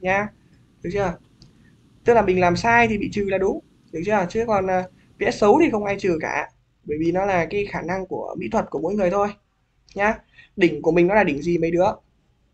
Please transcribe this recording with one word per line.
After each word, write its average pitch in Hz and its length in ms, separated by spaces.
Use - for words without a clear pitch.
nhá. 196 280
Được 170 100
chưa? 190 220
Tức 233 100
là 220 80
mình 185 180
làm 175 160
sai 233 320
thì 214 100
bị 196 140
trừ 208 160
là 190 100
đúng. 214 220
Được 156 140
chưa? 202 220
Chứ 220 180
còn, 196 240
à, 180 140
vẽ 226 120
xấu 220 340
thì 277 60
không 208 140
ai 202 140
trừ 180 220
cả. - 300
Bởi 151 160
vì 165 120
nó 185 120
là 185 260
cái 202 160
khả - 160
năng 185 240
của 113 320
mỹ 185 100
thuật 214 220
của 143 80
mỗi 165 160
người 190 160
thôi 202 180
nhá. 208 200
Đỉnh 160 260
của - 100
mình 175 140
nó 190 80
là 214 100
đỉnh 147 180
gì 170 160
mấy 165 120
đứa? 175 160